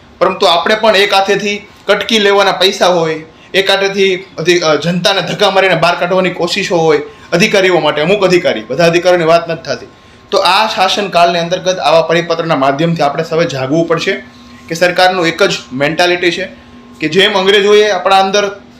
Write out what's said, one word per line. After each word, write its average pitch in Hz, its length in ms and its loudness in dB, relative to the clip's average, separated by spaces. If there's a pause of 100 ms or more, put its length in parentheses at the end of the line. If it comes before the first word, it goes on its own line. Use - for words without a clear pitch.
(180)
પરંતુ 190 280 0
આપણે 170 280 0
પણ 214 220 2
એક 202 180 2
હાથેથી 202 520 -2 (200)
કટકી 208 320 0
લેવાના 202 340 2
પૈસા 190 340 0
હોય, 165 360 0 (320)
એક 196 160 0
હાથેથી 196 540 0 (140)
અધિ-, 170 220 2
અ, 156 160 2
જનતાને 180 460 -2
ધક્કા 170 280 -2
મારીને 190 240 2
બહાર 170 260 0
કાઢવાની 185 300 0
કોશિશો 175 460 -4
હોય 156 260 2 (300)
અધિકારીઓ 185 480 2
માટે, 147 200 0
અમુક 190 240 0
અધિકારી, 165 360 0
બધા 143 260 0
અધિકારીઓની 175 380 2
વાત 165 240 2
નથી 165 140 -8
થતી. 147 240 -8 (440)
તો 202 80 0
આ 190 280 2
શાસનકાળની 185 720 -2
અંતર્ગત 175 400 -4
આવા 160 240 2
પરિપત્રના 165 540 -2
માધ્યમથી 151 460 0
આપણે 147 220 -2
સૌએ 165 200 -2
જાગવું 143 440 -2
પડશે 170 340 -2 (460)
કે 165 60 -8
સરકારનું 180 520 2
એક 165 160 -2
જ 196 100 2 (200)
મેન્ટાલિટી 170 580 0
છે 180 180 -6 (520)
કે 156 80 -4
જેમ 196 300 2
અંગ્રેજોએ 208 520 4
આપણા 196 280 2
અંદર 202 420 0 (200)